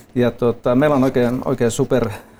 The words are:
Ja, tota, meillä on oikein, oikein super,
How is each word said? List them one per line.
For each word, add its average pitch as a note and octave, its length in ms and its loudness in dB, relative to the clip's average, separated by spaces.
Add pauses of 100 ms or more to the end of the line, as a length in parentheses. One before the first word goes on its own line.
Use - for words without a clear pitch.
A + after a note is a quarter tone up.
(160)
Ja, A#2+ 160 2
tota, B2 440 -2
meillä D3 200 2
on B2+ 80 2
oikein, B2+ 420 0
oikein A#2+ 260 0
super, A#2+ 380 0 (300)